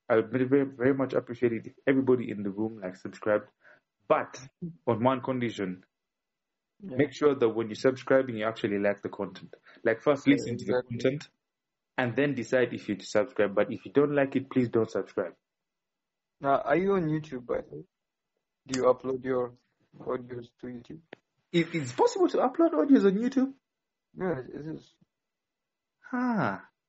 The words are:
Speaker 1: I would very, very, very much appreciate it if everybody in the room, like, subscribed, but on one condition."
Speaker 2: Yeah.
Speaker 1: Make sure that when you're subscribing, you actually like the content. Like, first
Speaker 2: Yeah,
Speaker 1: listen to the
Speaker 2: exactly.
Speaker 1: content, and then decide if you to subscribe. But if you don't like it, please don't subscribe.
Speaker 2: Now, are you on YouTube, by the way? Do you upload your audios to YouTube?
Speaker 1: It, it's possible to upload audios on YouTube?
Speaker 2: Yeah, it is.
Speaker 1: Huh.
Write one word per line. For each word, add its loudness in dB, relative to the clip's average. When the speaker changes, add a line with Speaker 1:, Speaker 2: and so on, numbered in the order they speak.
Speaker 1:
I 4
would 2
very, 0
very, 4
very 0
much -2
appreciate 0
it -6
if -16
everybody 2
in -8
the -2
room, -6
like, -8
subscribed, -2
but 0
on 0
one 2
condition." -6
Speaker 2:
Yeah. -10
Speaker 1:
Make 2
sure 2
that 2
when -4
you're -8
subscribing, 0
you -4
actually -2
like 0
the -8
content. -12
Like, 0
first 0
Speaker 2:
Yeah, 8
Speaker 1:
listen -2
to -10
the -2
Speaker 2:
exactly. -2
Speaker 1:
content, -2
and 0
then 0
decide 0
if -10
you 0
to -14
subscribe. 0
But 2
if -10
you -16
don't 4
like 0
it, -2
please 2
don't 0
subscribe. -4
Speaker 2:
Now, 2
are 2
you 2
on 0
YouTube, -4
by -4
the -14
way? -14
Do -2
you 2
upload -4
your -2
audios -8
to -14
YouTube? -14
Speaker 1:
It, 2
it's -4
possible 2
to 0
upload 2
audios 6
on 6
YouTube? 0
Speaker 2:
Yeah, -2
it -12
is. -18
Speaker 1:
Huh. 0